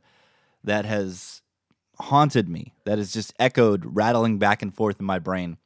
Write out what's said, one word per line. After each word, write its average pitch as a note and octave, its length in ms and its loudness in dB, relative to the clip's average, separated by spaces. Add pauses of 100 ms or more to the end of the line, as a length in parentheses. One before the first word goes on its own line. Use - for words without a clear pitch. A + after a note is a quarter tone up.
(640)
that G#2 220 -2
has G2 560 -6 (580)
haunted C#3 480 2
me, E2 260 -10 (120)
that G#2 120 0
is G2+ 140 -6
just A2 280 -8
echoed, A2+ 460 4
rattling A2 540 2
back G#2 220 2
and G2+ 120 -8
forth G#2 280 -2
in G2+ 40 -6
my F#2+ 140 -2
brain, F2 460 -6